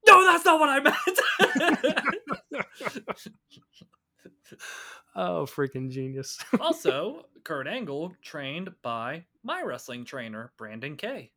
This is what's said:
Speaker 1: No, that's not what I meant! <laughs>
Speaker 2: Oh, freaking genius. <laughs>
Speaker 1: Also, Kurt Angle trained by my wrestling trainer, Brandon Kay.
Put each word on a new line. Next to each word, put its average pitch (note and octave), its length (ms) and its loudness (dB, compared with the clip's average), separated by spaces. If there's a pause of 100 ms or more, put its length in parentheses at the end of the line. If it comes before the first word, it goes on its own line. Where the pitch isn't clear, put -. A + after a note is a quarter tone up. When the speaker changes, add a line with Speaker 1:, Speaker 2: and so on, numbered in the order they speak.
Speaker 1:
No, F#4+ 180 12
that's F4 200 4
not D#4+ 140 6
what D4+ 100 4
I C4+ 120 2
meant! D#4 380 2 (1160)
<laughs> - 960 -12 (1800)
Speaker 2:
Oh, F3 300 -2
freaking C3+ 440 -6
genius. C3 500 -8 (100)
<laughs> - 120 0
Speaker 1:
Also, D4+ 640 -4 (180)
Kurt C#3 240 -6
Angle F3 540 -8
trained D#3 480 -10 (120)
by A#2+ 440 -8 (180)
my E4 200 -6
wrestling B2 420 -10
trainer, A2+ 520 -12
Brandon A#2 380 -12
Kay. G#3+ 420 -10